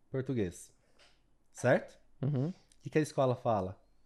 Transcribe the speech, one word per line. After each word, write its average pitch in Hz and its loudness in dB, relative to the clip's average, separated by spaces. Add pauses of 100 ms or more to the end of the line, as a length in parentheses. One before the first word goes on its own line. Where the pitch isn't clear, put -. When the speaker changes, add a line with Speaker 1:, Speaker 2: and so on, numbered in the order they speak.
(100)
Speaker 1:
português. 127 -4 (800)
Certo? - 2 (240)
Speaker 2:
Uhum. 139 0
Speaker 1:
O 185 -8 (260)
que - -14
que - 0
a 156 6
escola 135 0
fala? 98 -2 (280)